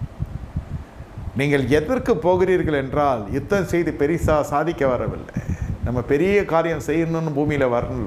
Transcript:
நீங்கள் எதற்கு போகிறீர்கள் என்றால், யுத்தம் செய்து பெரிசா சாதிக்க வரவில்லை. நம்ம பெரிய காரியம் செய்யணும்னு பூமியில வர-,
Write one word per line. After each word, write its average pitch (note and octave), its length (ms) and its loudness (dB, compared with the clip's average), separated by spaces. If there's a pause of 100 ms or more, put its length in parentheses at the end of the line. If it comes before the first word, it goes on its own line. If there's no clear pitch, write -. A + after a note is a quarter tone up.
(1400)
நீங்கள் C#3 300 2
எதற்கு F#3+ 500 2
போகிறீர்கள் F3+ 580 2
என்றால், C3+ 580 0
யுத்தம் D#3+ 340 0
செய்து E3+ 320 0
பெரிசா D3+ 420 2
சாதிக்க D3 460 0
வரவில்லை. A2 480 -2 (500)
நம்ம B2 160 -2
பெரிய F3+ 440 2
காரியம் D#3+ 420 0
செய்யணும்னு D#3+ 500 0
பூமியில C#3+ 320 2
வர-, A#2+ 180 0 (200)